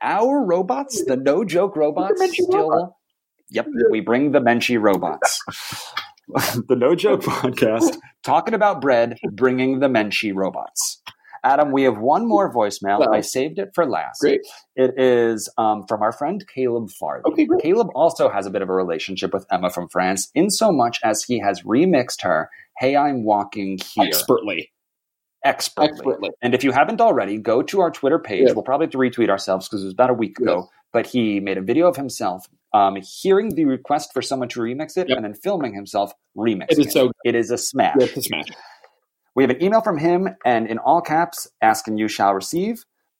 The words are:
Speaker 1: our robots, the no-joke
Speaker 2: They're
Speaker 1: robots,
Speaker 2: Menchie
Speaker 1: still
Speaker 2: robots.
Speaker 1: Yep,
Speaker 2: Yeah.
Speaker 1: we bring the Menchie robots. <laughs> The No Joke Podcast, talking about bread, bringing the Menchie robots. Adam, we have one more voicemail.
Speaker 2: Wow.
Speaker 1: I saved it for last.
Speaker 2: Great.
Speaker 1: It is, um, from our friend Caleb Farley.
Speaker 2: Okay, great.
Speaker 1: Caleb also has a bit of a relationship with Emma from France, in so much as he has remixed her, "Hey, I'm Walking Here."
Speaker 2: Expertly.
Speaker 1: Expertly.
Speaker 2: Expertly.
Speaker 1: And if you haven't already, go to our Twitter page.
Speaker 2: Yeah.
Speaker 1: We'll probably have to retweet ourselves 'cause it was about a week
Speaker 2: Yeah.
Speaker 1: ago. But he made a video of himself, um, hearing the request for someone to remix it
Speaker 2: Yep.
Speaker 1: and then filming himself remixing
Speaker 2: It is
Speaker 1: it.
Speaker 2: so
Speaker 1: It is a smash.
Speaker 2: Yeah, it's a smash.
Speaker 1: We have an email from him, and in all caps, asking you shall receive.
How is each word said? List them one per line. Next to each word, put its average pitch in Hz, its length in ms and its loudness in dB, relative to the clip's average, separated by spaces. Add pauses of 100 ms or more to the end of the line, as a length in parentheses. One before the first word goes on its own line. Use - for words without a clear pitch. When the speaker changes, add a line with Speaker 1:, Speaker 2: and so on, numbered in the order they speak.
Speaker 1:
our 226 420 0
robots, 214 600 -2
the 135 120 0
no-joke 175 580 0
Speaker 2:
They're 156 60 -2
Speaker 1:
robots, 156 400 0
Speaker 2:
Menchie 359 220 0
Speaker 1:
still 370 260 2
Speaker 2:
robots. 180 240 0 (560)
Speaker 1:
Yep, 113 180 -4
Speaker 2:
Yeah. 262 240 0
Speaker 1:
we 110 100 0
bring 123 300 2
the 143 80 4
Menchie 120 420 2
robots. 90 640 0
<laughs> - 460 -12 (760)
The 131 80 4
No 131 180 4
Joke 185 260 2
Podcast, 123 760 0 (260)
talking 160 300 0
about 202 280 2
bread, 117 360 2 (160)
bringing 127 460 2
the 139 80 4
Menchie 107 460 0
robots. - 680 -6 (420)
Adam, 139 300 2
we 135 100 2
have 120 140 2
one 147 280 2
more 202 260 2
voicemail. 104 500 0
Speaker 2:
Wow. 120 100 4
Speaker 1:
I 107 80 4
saved 143 400 -4
it 196 160 -8
for 170 100 2
last. 82 360 -6
Speaker 2:
Great. - 180 2 (380)
Speaker 1:
It 127 200 2
is, 117 600 2
um, 107 280 0
from 107 160 -4
our 107 120 0
friend 107 280 -6 (140)
Caleb 120 420 -4
Farley. 69 260 -8 (100)
Speaker 2:
Okay, 320 120 2
great. 359 160 2
Speaker 1:
Caleb 185 320 2
also 156 360 2
has 101 160 -4
a 101 40 -8
bit 101 120 -2
of 92 80 -4
a 92 40 -2
relationship 92 600 -4
with 95 180 -4
Emma 90 180 0
from 87 200 -6
France, 92 440 -2
in 180 160 2
so 208 220 2
much 123 320 0
as 110 220 -2
he 120 140 -2
has 98 240 -2
remixed 131 580 2
her, 82 280 0 (280)
"Hey, 135 180 0
I'm 143 300 0
Walking 101 520 -2 (160)
Here." - 140 2
Speaker 2:
Expertly. 107 640 -2 (720)
Speaker 1:
Expertly. - 460 0
Speaker 2:
Expertly. 151 400 -4 (120)
Speaker 1:
And 120 140 0
if 120 80 0
you 135 80 2
haven't 156 300 2
already, 113 360 2
go 113 260 0
to 196 180 -2
our 165 100 0
Twitter 147 280 0
page. 107 280 2
Speaker 2:
Yeah. 120 60 4
Speaker 1:
We'll 110 100 -2
probably 143 220 0
have 147 60 -4
to 135 60 -8
retweet 120 320 2
ourselves 95 380 -2
'cause 104 140 -6
it 98 60 -6
was 95 60 -10
about 123 160 4
a 127 40 2
week 113 260 -4
Speaker 2:
Yeah. 123 60 -2
Speaker 1:
ago. 90 240 0 (240)
But 113 140 0
he 110 340 0
made 98 160 -4
a 95 40 -6
video 127 260 2
of 175 100 2
himself, 113 480 -6 (260)
um, 98 300 4
hearing 190 540 0
the 156 100 2
request 135 480 -2
for 131 80 -4
someone 127 280 -4
to 123 120 -10
remix 131 340 -8
it 180 140 -2
Speaker 2:
Yep. - 80 0
Speaker 1:
and 117 80 -6
then 107 80 -10
filming 170 400 -6
himself 101 400 -6 (240)
remixing 104 340 -2
Speaker 2:
It 151 80 4
is 147 80 4
Speaker 1:
it. - 60 -8
Speaker 2:
so 127 180 2 (140)
Speaker 1:
It 117 100 0
is 117 160 -2
a 120 60 -2
smash. - 420 -2
Speaker 2:
Yeah, 127 60 4
it's - 120 -6
a 131 40 -6
smash. - 240 -8 (880)
Speaker 1:
We 131 80 4
have 135 60 4
an - 140 -2
email 214 180 2
from 208 160 -2
him, 175 320 2 (160)
and 113 220 2
in 113 100 -4
all 165 240 2
caps, 170 460 -2 (140)
asking 110 360 2
you 107 100 0
shall 101 280 2
receive. 185 500 -6 (340)